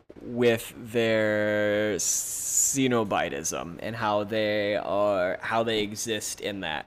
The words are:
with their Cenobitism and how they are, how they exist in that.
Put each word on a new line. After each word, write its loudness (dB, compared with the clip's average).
with 2
their 2
Cenobitism 0
and -6
how 0
they 0
are, 2
how 0
they 0
exist -4
in -6
that. -6